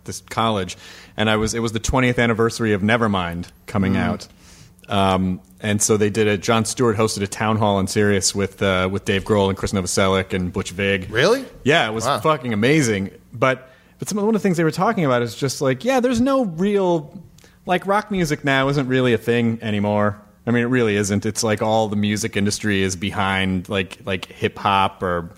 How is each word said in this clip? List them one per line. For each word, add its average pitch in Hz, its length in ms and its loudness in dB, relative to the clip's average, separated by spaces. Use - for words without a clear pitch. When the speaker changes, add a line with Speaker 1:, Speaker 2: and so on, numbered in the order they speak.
Speaker 1:
this - 240 -12
college, 107 480 -2
and 110 120 2
I 107 80 4
was, 107 160 0
it 117 60 -4
was 113 140 -2
the 113 60 -4
twentieth 127 400 0
anniversary 113 540 2
of 95 80 0
Nevermind 98 680 0
coming 95 260 0
Speaker 2:
Mm. 95 60 0
Speaker 1:
out. 90 280 -4
Um, 95 500 0
and 104 200 -2
so 113 140 2
they 104 140 2
did 107 180 0
a, 104 100 2
Jon 113 280 0
Stewart 117 320 0
hosted 110 260 0
a 98 40 -2
town 110 300 -2
hall 104 220 2
in 95 80 0
Sirius 101 480 0
with, 98 260 -4
uh, 95 300 2
with 98 140 -6
Dave 98 180 0
Grohl 104 240 2
and 95 100 -2
Chris - 140 -6
Novoselic 95 600 0
and 90 180 -4
Butch 95 200 -6
Vig. 98 380 -2
Speaker 3:
Really? 190 360 2
Speaker 1:
Yeah, 139 240 2
it 110 60 -6
was 113 120 -4
Speaker 3:
Wow. 127 140 0
Speaker 1:
fucking 147 320 -2
amazing. 110 600 2
But, 131 360 -2
but - 120 -10
some 202 80 -6
of, 202 80 -2
one 220 100 2
of 196 60 -2
the - 40 -2
things 180 120 0
they 165 80 2
were 156 60 2
talking 185 340 0
about 123 160 2
is 117 140 -4
just - 260 -4
like, 131 240 0
yeah, 262 160 2
there's 240 180 2
no 269 240 2
real, 180 720 0
like, 180 220 -2
rock 208 240 0
music 165 320 -2
now 135 240 2
isn't 139 220 0
really 127 240 4
a 110 40 4
thing 117 440 0
anymore. 104 580 0
I 117 60 -2
mean, 120 120 2
it 120 40 -2
really 120 300 2
isn't. 101 280 0
It's 107 180 -4
like 107 180 0
all 110 260 2
the 104 80 -4
music 104 400 -2
industry 101 460 0
is 95 160 0
behind, 95 720 -2
like, 98 340 -4
like 95 220 -6
hip - 340 -6
hop 98 420 0
or, 87 360 -2